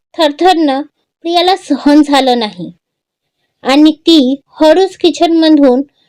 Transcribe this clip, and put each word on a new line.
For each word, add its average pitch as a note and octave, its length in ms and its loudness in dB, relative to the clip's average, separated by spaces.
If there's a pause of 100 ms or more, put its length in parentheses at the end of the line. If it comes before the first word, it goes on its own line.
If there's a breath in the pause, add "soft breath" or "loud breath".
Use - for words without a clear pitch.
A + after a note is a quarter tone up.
(140)
थरथरणं D4+ 680 -2 (420)
प्रियाला F4 340 -2
सहन D4 440 0
झालं C4 360 0
नाही F3+ 320 -10 (920)
आणि D4+ 280 2 (140)
ती C#4 280 2 (180)
हळूच E4+ 440 0
किचनमधून D#4 880 0 (260)